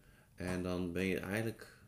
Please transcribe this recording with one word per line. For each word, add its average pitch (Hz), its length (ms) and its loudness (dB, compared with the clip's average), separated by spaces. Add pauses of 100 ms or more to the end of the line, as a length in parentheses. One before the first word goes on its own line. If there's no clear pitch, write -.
(360)
En 90 260 -2
dan 90 300 0
ben 90 120 2
je 92 160 4
eigenlijk 110 460 -2 (220)